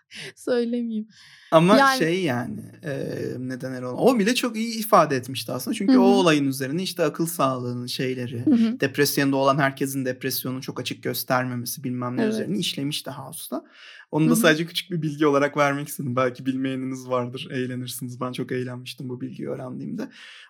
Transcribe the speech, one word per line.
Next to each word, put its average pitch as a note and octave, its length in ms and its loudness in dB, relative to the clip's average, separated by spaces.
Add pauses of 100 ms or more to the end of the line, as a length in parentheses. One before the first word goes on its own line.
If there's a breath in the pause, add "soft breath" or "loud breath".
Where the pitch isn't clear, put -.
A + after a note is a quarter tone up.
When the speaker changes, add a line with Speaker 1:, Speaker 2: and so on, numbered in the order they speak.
(360 loud breath)
Speaker 1:
Söylemeyeyim. A#3 720 -2 (420 soft breath)
Speaker 2:
Ama E3 280 8
Speaker 1:
Yani C4+ 200 6
Speaker 2:
şey E3+ 240 2
yani, B2 380 -2 (240)
e, C#3 300 -6 (240)
ne B2+ 220 -8
denir C3 220 -8
ona? B2+ 140 -6
O A#3 220 6
bile G#3 160 4
çok B3 220 -2
iyi A3+ 220 -4
ifade E3 380 4
etmişti B2+ 360 -6
aslında. C3 220 -4
Çünkü G#3 180 2
Speaker 1:
Hı - 40 8
hı. B3 60 8
Speaker 2:
o - 20 8
olayın E3 420 6
üzerine C3+ 360 -2
işte F3 220 -2
akıl D#3 220 0
sağlığının B2 600 -2
şeyleri, B2 600 -4
Speaker 1:
Hı - 40 4
hı. A#3 300 4
Speaker 2:
depresyonda C#3 560 2
olan C3+ 220 4
herkesin C3+ 460 0
depresyonu B2+ 580 -4
çok C3 180 -10
açık A#2+ 220 -8
göstermemesi B2+ 840 -4
bilmem B2 320 -4
ne A3+ 60 0
Speaker 1:
Evet. G#3+ 100 0
Speaker 2:
üzerine G#3+ 260 -4
işlemişti D3 520 -4
House'da. - 540 -10 (460 loud breath)
Onu D#3 160 2
Speaker 1:
Hı D#3+ 40 6
Speaker 2:
da - 40 6
Speaker 1:
hı. - 20 2
Speaker 2:
sadece E3 300 4
küçük - 240 -8
bir E3 120 -4
bilgi D3+ 240 0
olarak C#3+ 300 4
vermek C#3+ 320 0
istedim. B2 280 -4
Belki B2+ 300 -2
bilmeyeniniz C3 640 -4
vardır, B2+ 420 -4
eğlenirsiniz. B2+ 680 -6
Ben B2+ 120 -4
çok B2+ 200 -6
eğlenmiştim B2+ 560 -8
bu B2+ 120 -8
bilgiyi C3+ 280 -10
öğrendiğimde. C3+ 600 -8 (400 loud breath)